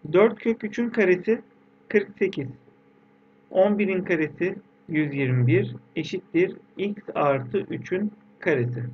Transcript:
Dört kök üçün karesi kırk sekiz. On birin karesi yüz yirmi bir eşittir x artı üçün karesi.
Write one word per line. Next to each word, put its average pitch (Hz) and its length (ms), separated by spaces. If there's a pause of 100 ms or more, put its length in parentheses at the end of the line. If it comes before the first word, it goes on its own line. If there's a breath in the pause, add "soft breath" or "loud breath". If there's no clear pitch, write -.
(140)
Dört 220 260
kök 226 240
üçün 233 260
karesi 208 520 (460)
kırk - 320
sekiz. 110 280 (1040)
On 196 280
birin 190 240
karesi 170 520 (320)
yüz 151 260
yirmi 127 340
bir 175 280 (200)
eşittir - 640 (200)
x 202 260 (120)
artı 139 420
üçün 190 540 (280)
karesi. 127 440 (100)